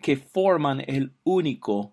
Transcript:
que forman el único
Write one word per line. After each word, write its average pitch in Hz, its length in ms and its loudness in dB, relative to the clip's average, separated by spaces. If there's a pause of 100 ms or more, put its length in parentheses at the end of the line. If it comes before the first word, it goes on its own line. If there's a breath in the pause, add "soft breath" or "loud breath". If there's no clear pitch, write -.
que 139 160 0
forman 151 720 0
el 135 260 -2 (100)
único 127 720 -2